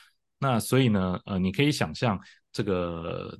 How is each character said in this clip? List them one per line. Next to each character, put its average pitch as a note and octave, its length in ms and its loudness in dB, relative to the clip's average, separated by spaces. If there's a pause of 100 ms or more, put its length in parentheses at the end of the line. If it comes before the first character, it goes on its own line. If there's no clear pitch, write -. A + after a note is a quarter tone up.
(380)
那 C3 220 0
所 B2+ 200 2
以 C3 80 6
呢， F#2 380 2
呃， F#2+ 140 -2
你 F#2 120 2
可 C#3+ 120 2
以 D3 80 4
想 F2 240 -2
象 A2 240 0 (320)
这 A#2+ 120 -4
个 E2+ 760 -4